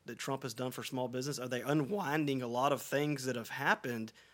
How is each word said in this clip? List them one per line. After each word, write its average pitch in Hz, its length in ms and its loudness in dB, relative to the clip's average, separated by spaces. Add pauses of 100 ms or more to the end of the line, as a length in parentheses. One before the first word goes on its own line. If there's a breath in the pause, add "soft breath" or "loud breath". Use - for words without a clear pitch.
that 117 120 -10
Trump - 260 -2
has 123 100 -4
done 127 180 -2
for 123 120 -8
small 127 240 -2
business? 127 320 -4
Are 127 80 -4
they 123 140 -2
unwinding 147 800 2
a 123 60 -4
lot 123 240 4
of 131 100 2
things 147 440 0
that 127 100 0
have 113 140 -6
happened 131 600 0 (220 loud breath)